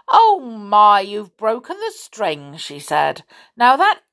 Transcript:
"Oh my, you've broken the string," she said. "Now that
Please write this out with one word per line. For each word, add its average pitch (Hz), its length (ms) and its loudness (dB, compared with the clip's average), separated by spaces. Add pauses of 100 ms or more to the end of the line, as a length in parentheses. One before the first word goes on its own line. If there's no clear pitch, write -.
"Oh 415 320 4
my, 208 600 2
you've 202 360 -10
broken 240 440 -8
the 427 120 -10
string," 151 640 -8
she 143 220 -14
said. 147 440 -4 (320)
"Now 247 200 2
that 381 260 -2 (120)